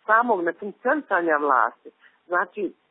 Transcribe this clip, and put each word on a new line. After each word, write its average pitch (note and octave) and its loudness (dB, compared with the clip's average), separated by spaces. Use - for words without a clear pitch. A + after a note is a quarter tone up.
samog A3 2
nefunkcionisanja F3+ -2
vlasti. C3 0
Znači, F#3 -4